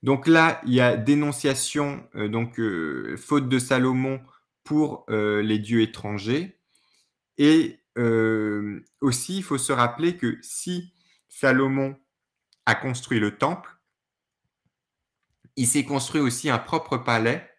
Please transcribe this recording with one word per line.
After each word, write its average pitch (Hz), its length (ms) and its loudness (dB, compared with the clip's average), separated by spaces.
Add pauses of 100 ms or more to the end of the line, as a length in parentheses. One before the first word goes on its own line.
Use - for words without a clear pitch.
Donc 135 240 2
là, 165 380 6
il 127 80 0
y 127 80 6
a 120 140 6
dénonciation, 143 1200 -2
euh, 107 120 -4
donc, 117 320 -4
euh, 80 580 -4
faute 139 320 -2
de 131 80 2
Salomon 131 640 0 (420)
pour, 151 460 -2
euh, 104 320 0
les 107 180 0
dieux 110 220 0
étrangers. 110 760 -4 (800)
Et, 156 420 4 (180)
euh, 110 840 0 (180)
aussi, 139 380 -2
il 185 60 -6
faut 147 140 -4
se 127 140 -4
rappeler 139 460 0
que 120 240 -2
si 180 520 -8 (360)
Salomon 135 680 0 (680)
a 117 100 2
construit 123 440 -4
le 104 180 0
temple, 170 320 -2 (1900)
il 123 120 0
s'est 139 180 0
construit 143 360 -2
aussi 131 280 -2
un 117 100 2
propre 160 380 -4
palais 120 600 0